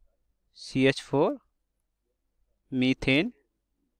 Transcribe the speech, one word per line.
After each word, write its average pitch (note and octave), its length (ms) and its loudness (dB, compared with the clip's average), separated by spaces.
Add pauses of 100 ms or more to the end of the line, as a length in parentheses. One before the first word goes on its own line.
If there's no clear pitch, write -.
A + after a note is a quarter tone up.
(580)
सीएच C3 440 -2
फ़ोर F#3 360 -2 (1300)
मीथेन C3 600 0 (680)